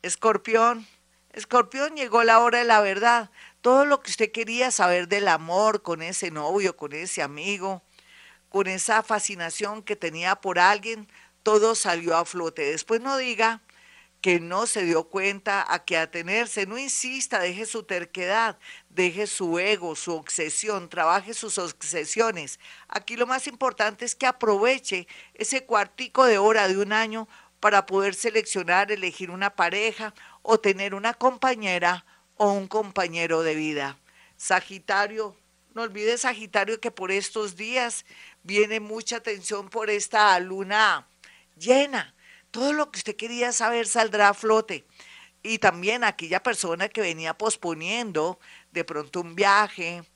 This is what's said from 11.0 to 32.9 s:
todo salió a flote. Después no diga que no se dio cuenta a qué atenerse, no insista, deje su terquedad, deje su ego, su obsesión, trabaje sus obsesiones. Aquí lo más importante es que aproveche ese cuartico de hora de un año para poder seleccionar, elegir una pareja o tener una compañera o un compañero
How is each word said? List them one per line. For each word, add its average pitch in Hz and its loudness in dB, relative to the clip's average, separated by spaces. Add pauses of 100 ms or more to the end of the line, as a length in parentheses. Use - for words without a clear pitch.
todo 214 4
salió 170 0
a 170 2
flote. 165 -4
Después 220 -2
no 269 -4
diga 226 0 (580)
que 180 2
no 180 -2
se 214 -2
dio 160 0
cuenta 196 -2
a 175 -4
qué 170 -2
atenerse, 190 -4
no 220 -10
insista, 262 -4
deje 180 -4
su 226 -8
terquedad, 185 -2 (320)
deje 185 -2
su 175 -2
ego, 180 0
su 170 -6
obsesión, 170 -6
trabaje 180 0
sus 202 -6
obsesiones. 170 -4 (280)
Aquí 208 -8
lo 240 0
más 262 -2
importante 233 -2
es 233 -6
que 262 -2
aproveche 220 2 (280)
ese 262 -4
cuartico 233 2
de 214 6
hora 214 6
de 190 2
un 202 0
año 220 -2 (320)
para 202 4
poder 196 0
seleccionar, 202 0
elegir 185 -6
una 196 -4
pareja 208 -2 (300)
o 220 4
tener 196 0
una 208 -4
compañera 208 0 (300)
o 208 4
un 196 -2
compañero 170 -2